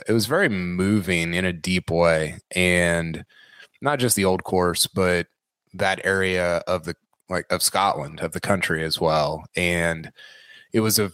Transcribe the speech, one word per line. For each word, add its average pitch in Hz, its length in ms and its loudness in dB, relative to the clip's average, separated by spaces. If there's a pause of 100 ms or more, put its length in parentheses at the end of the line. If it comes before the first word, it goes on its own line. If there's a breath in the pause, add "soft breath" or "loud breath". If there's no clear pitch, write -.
it 107 60 2
was 107 140 2
very 165 220 2
moving 90 840 0
in 90 120 0
a 90 80 0
deep 90 380 -2
way, 82 460 2 (140)
and 87 720 2 (540 loud breath)
not 143 200 -2
just 120 160 2
the 98 100 2
old 92 180 2
course, 90 440 0
but 90 400 0 (460)
that 95 300 0
area 92 640 0
of 87 200 -4
the, 82 100 -8 (340)
like, 90 220 -4
of 90 100 0
Scotland, 80 600 -2
of 82 100 -4
the 90 80 -6
country 85 440 0
as 78 160 -4
well. 78 440 0 (120)
And 85 560 0 (640 loud breath)
it 113 60 2
was 110 180 2
a, 101 160 0